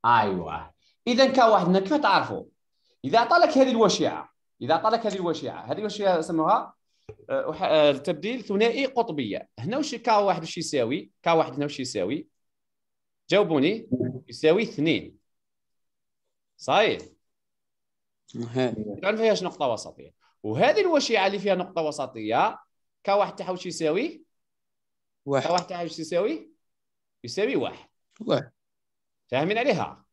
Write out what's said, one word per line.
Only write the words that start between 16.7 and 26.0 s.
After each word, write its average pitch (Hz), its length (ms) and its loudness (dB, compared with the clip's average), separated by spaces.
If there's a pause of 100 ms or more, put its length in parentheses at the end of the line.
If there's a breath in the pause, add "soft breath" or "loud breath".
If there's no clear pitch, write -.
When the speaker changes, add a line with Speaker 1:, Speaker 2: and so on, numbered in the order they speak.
Speaker 2:
صحيح. 117 460 -4 (240)
Speaker 1:
إذا 196 140 -2
ما 214 60 -2
فيهاش 214 260 2
نقطة 151 240 -4
وسطية. 80 460 -8 (300)
وهذه 208 380 2
الوشيعة 240 460 2
اللي 202 120 -2
فيها 190 160 0
نقطة 170 260 -4
وسطية، 135 800 -2 (440)
كا 196 100 0
واحد 190 220 0
تاعها 180 160 -8
وش 180 140 -8
يساوي؟ 170 580 -2 (1000)
Speaker 2:
واحد. 139 220 -2
Speaker 1:
كا 170 60 0
واحد 175 140 -2
تاعها 175 160 -8
وش 165 160 -8
يساوي؟ 190 520 -4 (720)